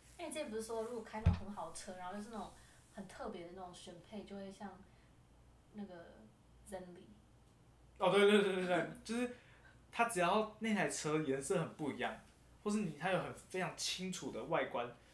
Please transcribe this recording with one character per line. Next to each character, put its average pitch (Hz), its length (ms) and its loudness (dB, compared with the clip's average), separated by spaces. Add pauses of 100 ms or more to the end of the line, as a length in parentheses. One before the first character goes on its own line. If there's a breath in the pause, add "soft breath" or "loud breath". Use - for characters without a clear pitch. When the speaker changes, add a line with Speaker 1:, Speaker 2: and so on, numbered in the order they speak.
(160)
Speaker 1:
哎， 349 100 -8
你 285 60 -8
之 311 60 -6
前 294 100 -4
不 214 80 -6
是 220 60 -4
说 226 220 -4
如 240 100 -6
果 220 80 -6
开 214 220 -8
那 - 80 6
种 - 20 2
很 208 180 -6
好 220 180 -8
的 - 40 -14
车， 185 220 -10
然 180 120 -10
后 196 60 -8
又 208 80 -8
是 226 80 -12
那 220 80 -8
种 175 140 -10 (420 loud breath)
很 202 140 -12
特 240 220 -10
别 170 160 -10
的 175 80 -14
那 190 60 -12
种 180 140 -12
选 - 200 -16 (140)
配， 208 140 -10
就 202 140 -12
会 196 160 -10
像 190 260 -12 (960 loud breath)
那 208 120 -10
个 175 300 -14 (560)
Zenly。 180 380 -10 (920)
Speaker 2:
哦， 185 120 6
对， 202 180 10
对， 208 140 10
对， 185 140 4
对， 180 100 2
对， 165 300 4
<laughs> - 80 -18
就 226 120 -2
是 240 200 0 (560 loud breath)
他 - 140 4
只 175 120 0
要 196 400 4
那 220 160 2
台 165 140 4
车 151 320 2
颜 135 200 2
色 175 200 2
很 - 140 -2
不 143 180 -4
一 107 60 -8
样， 117 200 -2 (440)
或 208 80 0
是 208 80 2
你， 175 200 -2
他 180 120 0
有 170 120 2
很， 123 120 -6
非 - 260 -8
常 156 160 -4
清 - 360 -4
楚 131 200 -6
的 110 120 -6
外 147 200 2
观， 123 320 -4 (180 loud breath)